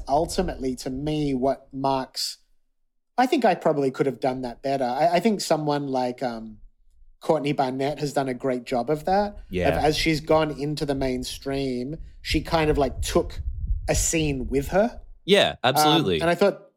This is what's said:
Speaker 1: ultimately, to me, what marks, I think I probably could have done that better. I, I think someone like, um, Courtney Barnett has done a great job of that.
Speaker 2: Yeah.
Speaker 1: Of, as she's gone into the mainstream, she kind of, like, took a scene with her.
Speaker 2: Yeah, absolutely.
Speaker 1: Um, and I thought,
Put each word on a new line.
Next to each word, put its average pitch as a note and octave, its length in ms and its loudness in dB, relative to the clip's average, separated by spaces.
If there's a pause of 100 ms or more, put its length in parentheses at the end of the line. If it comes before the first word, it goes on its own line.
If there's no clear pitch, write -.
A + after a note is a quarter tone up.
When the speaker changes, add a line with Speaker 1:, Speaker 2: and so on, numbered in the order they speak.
Speaker 1:
ultimately, C#3 720 -2
to - 120 -10
me, D3 460 -2
what C3 360 -2
marks, C3+ 680 -4 (800)
I B3 100 6
think B3+ 180 2
I F3+ 100 6
probably C#3+ 360 2
could C#3 160 0
have B2 120 -2
done C3 220 -2
that A#2+ 200 -8
better. C3+ 220 -2
I, C3+ 300 2
I F3 60 4
think G#3 220 2
someone D3 460 0
like, B2+ 360 -2
um, A2 340 -8 (640)
Courtney D3 320 0
Barnett C3+ 460 -2
has C#3+ 140 -4
done C3+ 140 0
a B2+ 80 -2
great B2+ 300 -4
job B2 260 -2
of D3+ 140 -4
that. G3+ 320 0 (120)
Speaker 2:
Yeah. F3 200 0
Speaker 1:
Of, D#3+ 140 0
as D3+ 140 2
she's D#3+ 220 0
gone D#3 320 2
into C#3+ 340 -4
the C#3 80 -2
mainstream, C3+ 1040 -4 (240)
she D#3 200 -2
kind D#3+ 280 2
of, C#3+ 80 2
like, C3+ 240 0
took - 400 0 (460)
a D#3+ 80 2
scene C#3+ 520 0
with C#3 200 -2
her. G#3 340 2 (220)
Speaker 2:
Yeah, D#3+ 400 4
absolutely. C#3+ 580 4
Speaker 1:
Um, - 20 0
and E3+ 60 2
I F3 60 2
thought, G3 420 2